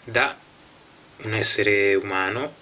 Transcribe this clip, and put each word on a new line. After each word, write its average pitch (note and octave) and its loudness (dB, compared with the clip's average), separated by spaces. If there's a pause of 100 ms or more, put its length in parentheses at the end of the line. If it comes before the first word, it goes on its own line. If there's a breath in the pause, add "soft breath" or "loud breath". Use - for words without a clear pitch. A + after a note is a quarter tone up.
da A#2 -2 (880)
un G#2+ -4
essere G2+ 2
umano G2 -2